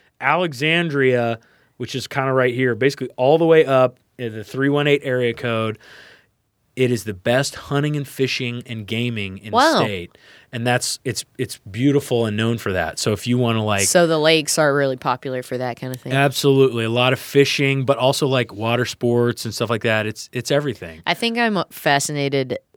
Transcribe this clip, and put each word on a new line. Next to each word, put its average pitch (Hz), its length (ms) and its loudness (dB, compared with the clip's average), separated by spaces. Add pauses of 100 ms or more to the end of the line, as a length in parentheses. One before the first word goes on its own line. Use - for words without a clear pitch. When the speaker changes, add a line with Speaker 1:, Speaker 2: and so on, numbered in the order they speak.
(180)
Speaker 1:
Alexandria, 139 1200 0 (380)
which 123 180 -8
is 123 120 -8
kinda 135 260 -2
right 127 220 2
here, 127 200 0
basically 127 420 0
all 139 200 4
the 165 80 2
way 160 220 6
up 131 320 4 (180)
in 117 180 -8
the 110 100 -10
three 135 260 -2
one 143 160 2
eight 143 180 4
area 127 300 0
code. 113 440 -4 (960)
It 127 160 2
is 113 140 -2
the 107 80 -6
best 123 420 -2
hunting 147 420 -4
and 139 120 -8
fishing 123 560 -4
and 110 220 -10
gaming 110 520 -4
in 104 140 -14
Speaker 2:
Wow. 262 280 4
Speaker 1:
the 139 40 2
state, 92 320 -8 (360)
and 120 140 -4
that's, - 380 0
it's, - 180 -6 (140)
it's - 220 -6 (120)
beautiful 127 540 2
and 104 100 -2
known 113 220 0
for 104 160 -4
that. 85 260 -2
So 113 140 0
if 101 140 -4
you 123 100 2
wanna, 113 260 0
like 101 260 0
Speaker 2:
So 175 180 6
the 160 120 0
lakes 156 400 2
are 147 160 4
really 135 220 0
popular 127 460 -4
for 127 160 -6
that 123 200 -4
kind 131 160 -8
of 123 60 -10
thing. 131 140 -6
Speaker 1:
Absolutely. 135 680 2
A 113 60 -2
lot 123 220 2
of 123 60 0
fishing, 135 640 2
but 131 140 2
also, 131 280 2
like, 127 280 -2
water 117 320 -2
sports 120 580 0
and 113 80 -6
stuff 110 160 -4
like 113 140 -2
that. 110 240 0
It's, - 260 -10
it's 123 180 -6
everything. 110 560 -4
Speaker 2:
I 170 60 0
think 226 240 -4
I'm 220 320 0
fascinated 139 880 -2 (200)